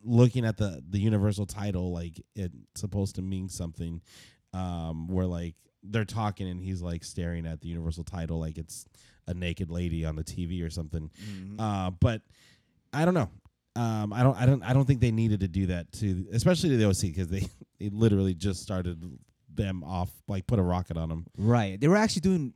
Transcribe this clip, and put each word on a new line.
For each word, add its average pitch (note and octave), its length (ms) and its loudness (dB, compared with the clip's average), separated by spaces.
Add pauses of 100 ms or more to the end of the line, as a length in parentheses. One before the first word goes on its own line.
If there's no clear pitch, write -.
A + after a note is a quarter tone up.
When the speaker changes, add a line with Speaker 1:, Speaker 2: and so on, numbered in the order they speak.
Speaker 1:
looking A#2+ 420 4
at A2 120 -2
the, F2 300 -4
the G2 120 -2
Universal G2+ 480 2
title F#2 440 -4
like E2+ 300 -8 (140)
it's F#2 180 -6 (220)
supposed G2 400 -4
to F#2+ 80 -6
mean F#2 260 -4
something. E2+ 520 -8 (520)
Um, E2+ 540 -6
where, F#2 180 0
like, E2+ 300 -6 (280)
they're G#2 220 -2
talking G#2 440 -4
and F2+ 120 -8
he's, F#2 200 -6
like, E2+ 220 -6
staring E2+ 440 -6
at D#2+ 140 -8
the - 80 -12
Universal E2 340 -6
title E2 360 -6
like D#2+ 180 -6
it's - 280 -14 (420)
a F2+ 60 -2
naked F2 380 -4
lady E2+ 340 -2
on D#2 100 -4
the D#2+ 80 -6
T F2+ 220 -8
V F2 160 -6
or E2+ 80 -4
something. D#2 400 -8 (140)
Speaker 2:
Mm-hmm. G2+ 360 -12
Speaker 1:
Uh, G2+ 320 -2
but A2 300 0 (720)
I D3+ 120 2
don't F3+ 80 4
know. C3 160 2 (460)
Um, A2 360 -2
I A2 120 0
don't, C3 160 8
I B2 60 2
don't, B2+ 180 4
I A2+ 100 0
don't C3+ 120 6
think C3 160 4
they A#2+ 100 4
needed A2 280 2
to F#2+ 80 0
do F#2 200 0
that F2 260 -4
to, F#2+ 380 0
especially D#3+ 400 6
to B2+ 60 6
the A2 80 6
O G2+ 60 6
C, F#2 200 0
'cause F2 180 -2
they, F#2 180 -2 (140)
<laughs> - 180 -20
they G2+ 100 -4
literally G2+ 460 4
just F2+ 260 -4
started F2+ 380 -4 (540)
them F#2 300 -4
off, F2+ 260 -4 (180)
like, F#2+ 200 -4
put A#2+ 120 2
a F#2+ 40 4
rocket F2+ 340 0
on D#2+ 140 -4
'em. E2 140 -6 (120)
Speaker 2:
Right. G#2 420 2
They C3 80 4
were F#3 100 6
actually G#3+ 240 2
doing, E3 340 0